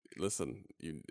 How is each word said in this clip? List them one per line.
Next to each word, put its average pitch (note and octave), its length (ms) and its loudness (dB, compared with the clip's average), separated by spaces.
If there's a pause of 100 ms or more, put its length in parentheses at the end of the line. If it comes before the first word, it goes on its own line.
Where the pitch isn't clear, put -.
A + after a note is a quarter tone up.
(180)
Listen, F2 480 2 (140)
you, D#2+ 320 -2